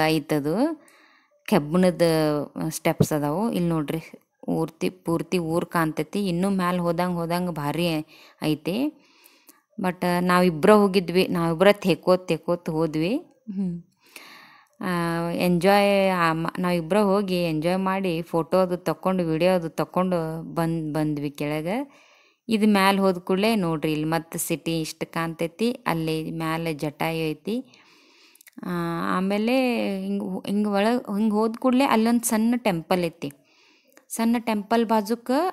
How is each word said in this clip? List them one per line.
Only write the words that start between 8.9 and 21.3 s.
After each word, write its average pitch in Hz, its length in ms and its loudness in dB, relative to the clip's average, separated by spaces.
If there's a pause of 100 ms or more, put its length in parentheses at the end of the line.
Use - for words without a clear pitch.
But 180 240 -4 (160)
ನಾವಿಬ್ರ 180 520 4
ಹೋಗಿದ್ವಿ, 190 580 4
ನಾವಿಬ್ರ 170 420 2
ತೇಕೋತ್ 185 560 2
ತೇಕೋತ್ 175 420 -4
ಹೋದ್ವಿ. 160 460 0
ಹ್ಮ್. 190 680 -8 (1000)
ಆ, - 60 -6 (440)
ಎಂಜಾಯ್, 190 800 4
ಆ, 170 220 2
ಮ-, 160 260 -4
ನಾವಿಬ್ರ 180 420 0
ಹೋಗಿ 190 440 2
ಎಂಜಾಯ್ 170 340 0
ಮಾಡಿ 190 440 -2
ಫೋಟೋ 165 360 0
ಅದು 180 180 2
ತಕೊಂಡು, 180 480 -2
ವಿಡಿಯೋ 165 300 2
ಅದು 165 140 -2
ತಕೊಂಡು 165 760 -2 (120)
ಬಂದ್-, 165 380 -2
ಬಂದ್ವಿ 151 380 -2